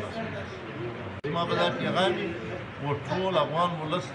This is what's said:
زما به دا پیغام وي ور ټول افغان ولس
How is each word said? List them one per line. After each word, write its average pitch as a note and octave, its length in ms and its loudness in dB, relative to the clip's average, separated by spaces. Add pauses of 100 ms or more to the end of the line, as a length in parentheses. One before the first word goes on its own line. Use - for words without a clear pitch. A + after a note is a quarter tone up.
(1300)
زما E3+ 200 2
به E3+ 100 2
دا E3+ 140 6 (100)
پیغام F#3+ 380 4
وي - 120 -2 (540)
ور C#3+ 120 2 (140)
ټول F#3 280 2
افغان D#3 320 4 (100)
ولس D#3 360 -2